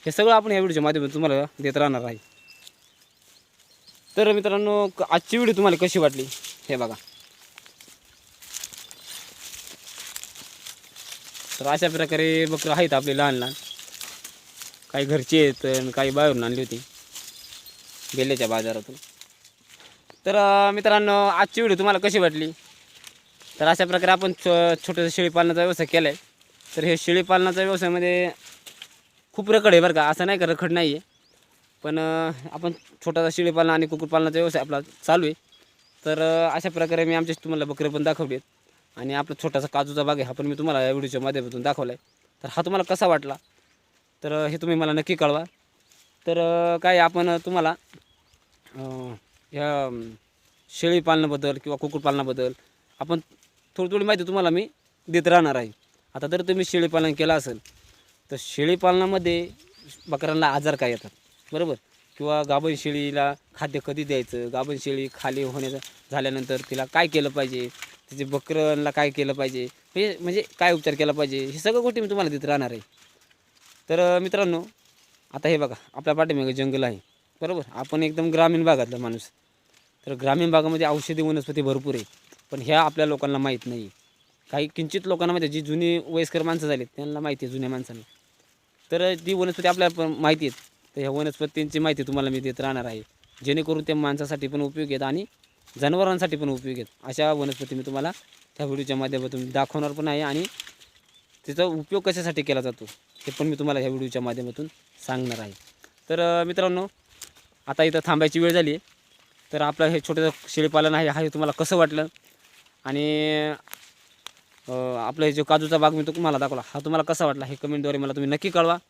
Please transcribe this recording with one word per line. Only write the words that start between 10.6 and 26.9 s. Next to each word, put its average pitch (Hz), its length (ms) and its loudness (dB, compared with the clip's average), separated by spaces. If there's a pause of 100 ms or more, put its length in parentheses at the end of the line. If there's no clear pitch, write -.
तर 131 80 -4
अशा 160 220 2
प्रकारे 160 560 0
बकरं 156 280 -2
आहेत 156 200 4
आपले 139 240 0
लहान 143 180 4
लहान, 127 180 -4 (1400)
काही 139 140 -2
घरचे 151 360 2
आहेत 131 380 2
आणि 127 120 -4
काही 135 180 0
बाहेरून 139 340 2
आणली 123 160 -2
होती 120 240 -8 (1300)
बेल्ल्याच्या 131 320 0
बाजारातून. 113 480 -4 (1300)
तर, 190 100 0
अ, 202 360 6
मित्रांनो, 208 560 4
आजची 196 340 2
व्हिडिओ 202 160 4
तुम्हाला 196 220 2
कशी 196 200 2
वाटली? 156 320 0 (1080)
तर 156 80 4
अशा 175 180 6
प्रकारे 180 260 4
आपण 185 200 4
छो-, 170 560 4
छोटंसं 170 280 0
शेळीपालनाचा 170 460 4
व्यवसाय 175 240 2
केला 160 240 2
आहे. 151 80 -4 (600)
तर 156 60 -2
हे 165 140 4